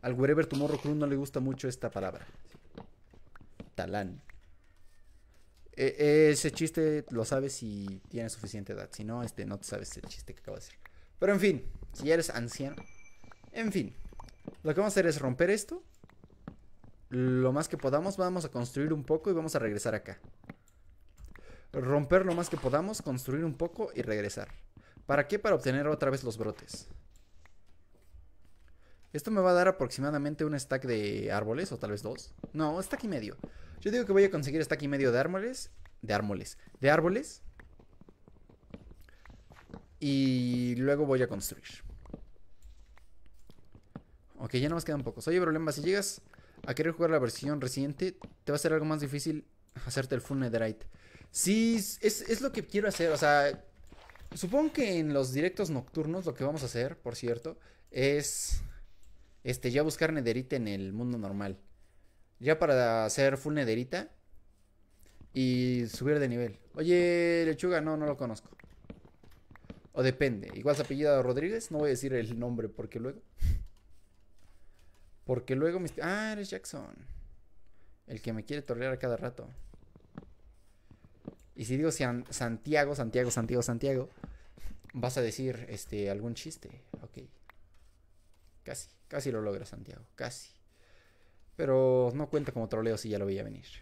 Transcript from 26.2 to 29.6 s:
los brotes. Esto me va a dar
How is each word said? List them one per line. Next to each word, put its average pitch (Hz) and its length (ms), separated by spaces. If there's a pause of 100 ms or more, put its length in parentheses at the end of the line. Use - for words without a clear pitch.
los 113 160
brotes. - 480 (2250)
Esto 151 180
me 208 100
va 180 120
a - 20
dar 180 140